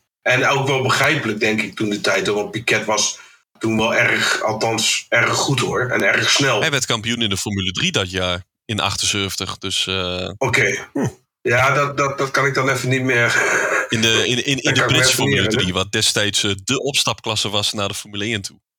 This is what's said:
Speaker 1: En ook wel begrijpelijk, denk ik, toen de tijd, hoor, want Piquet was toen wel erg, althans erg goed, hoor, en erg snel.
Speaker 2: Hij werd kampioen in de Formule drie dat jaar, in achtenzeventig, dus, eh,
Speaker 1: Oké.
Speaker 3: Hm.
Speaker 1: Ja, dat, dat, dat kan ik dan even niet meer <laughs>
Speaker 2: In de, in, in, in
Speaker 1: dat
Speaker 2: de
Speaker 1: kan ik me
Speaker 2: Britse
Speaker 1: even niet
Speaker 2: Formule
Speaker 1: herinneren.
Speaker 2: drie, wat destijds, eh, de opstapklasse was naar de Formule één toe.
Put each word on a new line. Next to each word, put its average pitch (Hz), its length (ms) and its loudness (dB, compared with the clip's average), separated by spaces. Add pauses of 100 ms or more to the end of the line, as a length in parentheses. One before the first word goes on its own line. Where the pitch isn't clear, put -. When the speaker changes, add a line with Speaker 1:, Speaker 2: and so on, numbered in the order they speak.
(220)
Speaker 1:
En 127 240 2
ook 135 200 2
wel 135 160 0
begrijpelijk, 117 580 0
denk 107 220 0
ik, 98 140 -8
toen 110 120 -2
de 101 120 -2
tijd, 98 260 0
hoor, 104 100 0
want 202 140 -2
Piquet - 340 0
was - 340 0 (400)
toen 113 180 0
wel 110 180 2
erg, - 480 2
althans 113 680 0
erg 117 280 2
goed, 135 240 0
hoor, 117 300 -2
en 110 120 0
erg - 280 0
snel. 131 300 2
Speaker 2:
Hij 151 100 2
werd 139 160 0
kampioen 117 360 -2
in 110 60 0
de 98 80 0
Formule 95 360 -2
drie 175 200 -2
dat 98 180 0
jaar, 90 340 -2 (200)
in 110 160 -4
achtenzeventig, 98 800 -2
dus, - 280 -4
eh, 92 420 -2 (100)
Speaker 1:
Oké. 113 540 0
Speaker 3:
Hm. - 140 -2 (360)
Speaker 1:
Ja, 127 320 2
dat, 139 220 0
dat, 139 220 0
dat 139 120 -2
kan 139 160 2
ik 135 80 0
dan 135 160 0
even 123 180 -2
niet 131 140 0
meer 120 320 2
<laughs> - 540 0
Speaker 2:
In 117 120 0
de, 110 260 4
in, 120 100 0
in, 120 80 -2
in 143 100 0
Speaker 1:
dat 135 80 -2
Speaker 2:
de - 0 -
Speaker 1:
kan 147 100 2
ik 117 60 2
me 123 80 2
Speaker 2:
Britse 123 100 2
Speaker 1:
even 156 40 4
niet - 140 4
Speaker 2:
Formule - 220 2
Speaker 1:
herinneren. 101 260 2
Speaker 2:
drie, 90 120 0
wat 95 180 -2
destijds, 107 520 2
eh, 104 60 0 (140)
de 135 180 -2
opstapklasse 117 680 -2
was 104 240 0
naar 101 160 -2
de 104 60 -6
Formule 101 300 -8
één 107 180 -2
toe. - 180 -14 (180)